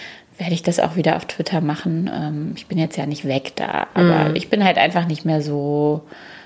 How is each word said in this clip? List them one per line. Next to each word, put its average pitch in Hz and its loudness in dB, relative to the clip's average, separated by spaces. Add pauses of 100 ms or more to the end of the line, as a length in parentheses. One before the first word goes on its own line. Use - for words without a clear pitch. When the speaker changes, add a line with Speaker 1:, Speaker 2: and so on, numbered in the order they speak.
(380)
Speaker 1:
werde 175 -2
ich 170 -4
das - 2
auch 165 0
wieder 156 4
auf 170 -4
Twitter - -2
machen. 160 -2
Ähm, 151 -4
ich - -18
bin 175 -2
jetzt 160 0
ja 147 -2
nicht 147 -6
weg 135 -2
da, - -2
aber 160 4
Speaker 2:
Mhm. 156 0
Speaker 1:
ich - -4
bin 208 2
halt 180 4
einfach 170 2
nicht 156 -2
mehr 156 2
so 147 0 (440)